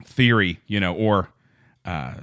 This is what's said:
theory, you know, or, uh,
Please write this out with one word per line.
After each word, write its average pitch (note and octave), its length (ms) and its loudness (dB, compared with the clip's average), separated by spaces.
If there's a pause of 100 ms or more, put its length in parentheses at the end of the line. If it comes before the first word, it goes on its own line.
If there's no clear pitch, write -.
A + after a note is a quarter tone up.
theory, A2 640 2
you G#2 140 -2
know, F2+ 140 -2
or, G2+ 340 0 (560)
uh, D2+ 380 -8